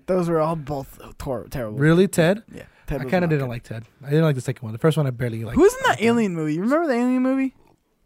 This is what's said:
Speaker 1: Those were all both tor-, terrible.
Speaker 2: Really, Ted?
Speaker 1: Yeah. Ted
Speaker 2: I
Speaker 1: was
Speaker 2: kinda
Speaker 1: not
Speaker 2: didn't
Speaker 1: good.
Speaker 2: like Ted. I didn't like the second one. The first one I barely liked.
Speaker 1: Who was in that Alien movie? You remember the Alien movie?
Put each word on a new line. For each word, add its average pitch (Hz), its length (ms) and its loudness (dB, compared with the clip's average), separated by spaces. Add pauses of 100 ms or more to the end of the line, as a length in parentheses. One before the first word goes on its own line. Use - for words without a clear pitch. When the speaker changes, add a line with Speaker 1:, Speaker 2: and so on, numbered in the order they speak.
Speaker 1:
Those 180 240 0
were 160 100 2
all 160 160 0
both 139 420 -10 (200)
tor-, 123 320 -6
terrible. 117 280 -6
Speaker 2:
Really, 165 300 6
Ted? 180 340 2 (100)
Speaker 1:
Yeah. - 100 -16 (260)
Ted 139 140 -4
Speaker 2:
I - 20 -6
Speaker 1:
was 131 60 -6
Speaker 2:
kinda 180 160 2
Speaker 1:
not 165 40 2
Speaker 2:
didn't 147 140 0
Speaker 1:
good. 127 60 -4
Speaker 2:
like 117 120 -10
Ted. 117 220 -12 (200)
I 143 60 -16
didn't 156 140 4
like 156 100 4
the 127 60 -6
second - 240 -6
one. 107 80 -8
The 113 60 -8
first 156 180 2
one 151 100 0
I 131 40 -2
barely 117 340 -6
liked. 107 100 -8
Speaker 1:
Who 277 80 4
was 415 120 6
in 523 120 -12
that - 160 0
Alien 226 320 2
movie? 156 200 -2
You 170 80 -2
remember 302 260 0
the 262 60 0
Alien 254 280 0
movie? 269 320 -2 (520)